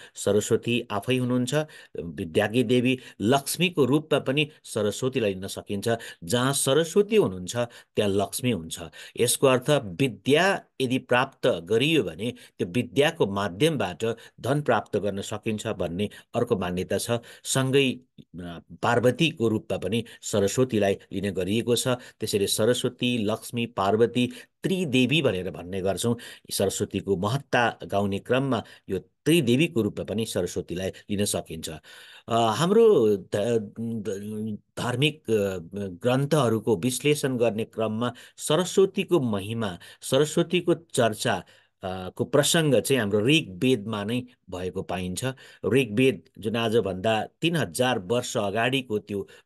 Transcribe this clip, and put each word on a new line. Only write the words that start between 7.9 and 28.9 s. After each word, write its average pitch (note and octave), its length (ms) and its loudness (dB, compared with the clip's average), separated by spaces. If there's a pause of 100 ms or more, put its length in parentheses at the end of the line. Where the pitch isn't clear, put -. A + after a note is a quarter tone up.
त्यहाँ G#2 160 2
लक्ष्मी G2 400 -2
हुन्छ। D#2+ 280 -6 (400)
यसको D#3 280 2
अर्थ C3 220 2
विद्या C#3 960 2 (160)
यदि C3 160 0
प्राप्त B2+ 500 0
गरियो A2+ 560 2
भने F2+ 300 -6 (240)
त्यो A2+ 100 -2
विद्याको C3 600 0
माध्यमबाट G2 800 -2 (360)
धन C#3 200 0
प्राप्त A#2 360 0
गर्न G2 240 -4
सकिन्छ G#2+ 460 -6
भन्ने F#2 420 -4 (260)
अर्को A2+ 220 0
मान्यता F2+ 400 -2
छ। G#2+ 140 -4 (320)
सँगै, C3 480 2
अ, - 680 -14 (220)
पार्वतीको A#2+ 680 2
रूपमा G#2+ 300 -2
पनि F#2+ 260 -4 (180)
सरस्वतीलाई G2+ 760 2 (140)
लिने G2 200 -4
गरिएको G#2 440 0
छ। - 120 -2
त्यसैले A2 600 -2
सरस्वती, B2 680 0
लक्ष्मी, A2+ 480 -4
पार्वती, A2+ 640 2 (320)
त्रिदेवी D3+ 580 2
भनेर F#2 300 0
भन्ने F2 300 -8
गर्छौँ। G2 340 0 (360)
सरस्वतीको F#2+ 640 0
महत्ता A#2 640 0
गाउने G2 360 -2
क्रममा B2+ 440 0 (260)
यो F#2+ 100 -2